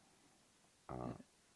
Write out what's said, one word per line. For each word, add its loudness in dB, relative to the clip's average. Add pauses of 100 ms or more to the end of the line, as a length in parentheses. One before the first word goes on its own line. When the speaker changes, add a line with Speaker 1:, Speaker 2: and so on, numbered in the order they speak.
(880)
Speaker 1:
uh, 2
Speaker 2:
Yeah. 6 (440)